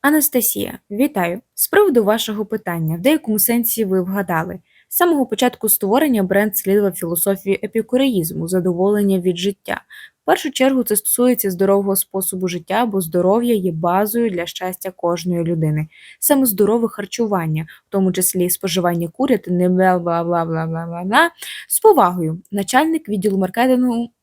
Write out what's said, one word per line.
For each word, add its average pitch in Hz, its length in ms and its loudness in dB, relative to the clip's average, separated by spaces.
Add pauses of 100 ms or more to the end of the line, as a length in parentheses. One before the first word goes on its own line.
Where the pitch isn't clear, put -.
Анастасія, 285 760 0 (120)
вітаю! 202 500 0 (140)
З - 140 -4
приводу 320 360 4
вашого 214 400 -2
питання, 170 520 -4
в 170 40 -8
деякому 233 380 0
сенсі 226 460 0
ви 190 160 0
вгадали. 180 580 -2 (300)
З - 80 -8
самого 311 300 2
початку 247 420 0
створення 226 540 2
бренд 196 340 2
слідував 196 360 2
філософії 190 680 -2
епікуреїзму, 214 880 -2
задоволення 185 680 2
від 175 200 0
життя. - 420 -6 (420)
В - 40 -8
першу 311 240 0
чергу 262 320 2
це 214 140 0
стосується 240 540 0
здорового 196 460 2
способу 190 520 -4
життя, 190 380 -2
бо 196 140 -2
здоров'я 185 540 2
є 185 180 0
базою 202 580 0
для 175 160 -4
щастя 185 440 -8
кожної 170 540 -2
людини. 156 440 -2 (320)
Саме 269 260 2
здорове 214 420 2
харчування, 185 800 -2 (220)
в - 40 -20
тому 190 200 2
числі 185 380 0
споживання 175 580 -2
курятини, 180 600 0
бла-бла-бла-бла-бла-бла-бла, 170 1600 0 (380)
з - 120 -4
повагою. 180 580 4 (120)
Начальник 294 580 0
відділу 196 300 0
маркетингу 240 680 0 (140)